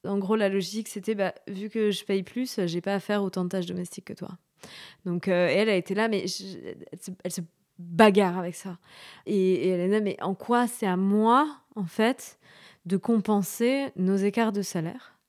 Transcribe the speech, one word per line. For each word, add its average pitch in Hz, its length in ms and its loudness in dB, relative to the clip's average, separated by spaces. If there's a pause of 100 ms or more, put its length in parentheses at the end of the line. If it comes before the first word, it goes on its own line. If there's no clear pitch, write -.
en 196 120 -2
gros, 196 180 0
la 208 140 2
logique, 196 400 -2
c'était, 214 260 -4
bah, 196 180 -2 (140)
vu 202 220 -8
que 214 220 2
je 185 120 -2
paye 196 200 0
plus, 254 420 -4
j'ai 170 160 -2
pas 196 140 -2
à 196 40 0
faire 208 240 0
autant 185 200 -2
de 180 60 -2
tâches 185 180 -2
domestiques 180 380 -8
que - 80 -12
toi. - 160 -12 (760)
Donc, 175 220 -2
euh, 175 220 4
elle 196 200 4
a 208 60 4
été 180 200 -2
là, 220 120 2
mais 208 200 0
je, 190 160 -8 (480)
elle 180 100 -16
se, - 100 -12 (120)
elle - 80 -4
se - 100 -6 (380)
bagarre 185 580 4
avec 180 180 -6
ça. 180 220 -12 (480)
Et, - 100 -2 (180)
et 175 160 2
elle 180 100 0
est 180 80 0
là, 208 140 2
mais 202 200 -2
en 190 140 -2
quoi 240 320 0
c'est 233 200 -4
à 180 100 2
moi, 220 500 4 (280)
en 202 100 -4
fait, - 540 -2 (460)
de 180 120 0
compenser 226 960 2
nos 185 200 2
écarts 208 360 2
de 202 100 -2
salaire 175 560 -6 (120)